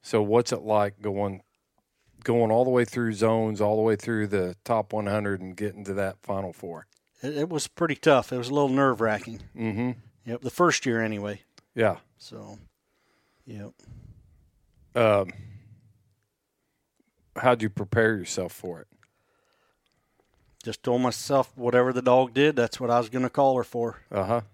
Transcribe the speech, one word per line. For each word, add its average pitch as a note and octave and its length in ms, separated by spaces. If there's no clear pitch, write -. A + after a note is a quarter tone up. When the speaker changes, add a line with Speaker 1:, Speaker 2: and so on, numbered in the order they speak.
Speaker 1:
So A2+ 200
what's A2 300
it A2+ 100
like G#2 400
going, G2 400
going A#2 280
all A#2 140
the C3 60
way B2 140
through A#2 280
zones, A2 480
all G#2 160
the A2 60
way A2+ 120
through G#2+ 320
the F#2 280
top A2 280
one G#2+ 140
hundred G2+ 340
and F#2 140
getting G2+ 300
to G2 100
that G2 260
Final G2 320
Four? E2 340
Speaker 2:
It, D3 160
it D#3 120
was D#3 180
pretty D#3+ 280
tough. C3+ 380
It B2+ 40
was B2 120
a C3+ 40
little C#3+ 160
nerve-wracking. A2+ 720
Speaker 1:
Mm-hmm. A2+ 360
Speaker 2:
Yep, A#2 160
the B2+ 80
first F3 360
year A#2 160
anyway. G#2 400
Speaker 1:
Yeah. G#2+ 220
Speaker 2:
So, G#2+ 400
yep. G#2 260
Speaker 1:
Um, G2+ 360
how'd B2 240
you A2 80
prepare A2 480
yourself F2+ 340
for E2+ 300
it? - 60
Speaker 2:
Just - 200
told B2 180
myself B2+ 540
whatever B2 380
the B2 80
dog B2+ 320
did, C#3+ 220
that's A#2 240
what A#2+ 120
I A#2+ 80
was A2+ 100
gonna B2+ 200
call C3+ 280
her A#2+ 60
for. A#2 380
Speaker 1:
Uh-huh. G#2+ 300